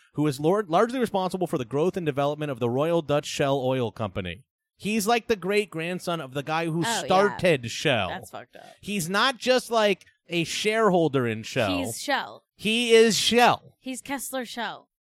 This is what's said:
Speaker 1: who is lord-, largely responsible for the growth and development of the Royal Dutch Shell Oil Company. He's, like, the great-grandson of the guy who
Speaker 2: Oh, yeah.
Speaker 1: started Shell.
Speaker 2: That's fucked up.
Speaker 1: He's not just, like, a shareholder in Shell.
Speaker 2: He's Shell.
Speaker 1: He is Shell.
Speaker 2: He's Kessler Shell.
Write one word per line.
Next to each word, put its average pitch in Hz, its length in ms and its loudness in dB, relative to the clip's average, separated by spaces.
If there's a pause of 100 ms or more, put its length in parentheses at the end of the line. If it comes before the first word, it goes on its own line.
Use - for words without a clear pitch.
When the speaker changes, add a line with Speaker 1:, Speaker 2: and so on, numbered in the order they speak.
(140)
Speaker 1:
who 143 120 0
is 139 140 -2
lord-, 185 280 0
largely 233 300 2
responsible 185 480 -2
for 170 100 -2
the 127 80 -4
growth 151 320 -2
and 185 80 -6
development 147 460 -2
of 127 80 -8
the 120 100 0
Royal 156 320 0
Dutch 147 260 0
Shell 139 340 0
Oil 127 320 -2
Company. 95 500 -6 (340)
He's, 208 300 -2
like, 240 220 0
the 226 80 0
great-grandson 175 840 -2
of 135 140 -12
the 143 80 -2
guy 156 220 -2
who 170 160 -2
Speaker 2:
Oh, 170 80 0
yeah. 208 160 -2
Speaker 1:
started 180 680 2
Shell. 113 380 0
Speaker 2:
That's 95 220 -10
fucked - 260 -18
up. - 80 -20 (160)
Speaker 1:
He's 190 280 -4
not 226 300 0
just, 254 320 0
like, 214 340 2 (240)
a 170 140 -2
shareholder 175 840 2
in 110 160 -4
Shell. 101 340 0
Speaker 2:
He's - 240 -6
Shell. 220 400 -4 (140)
Speaker 1:
He 226 360 0
is 226 240 8
Shell. 226 640 4
Speaker 2:
He's 262 220 -10
Kessler 262 440 -8
Shell. 208 440 -10 (220)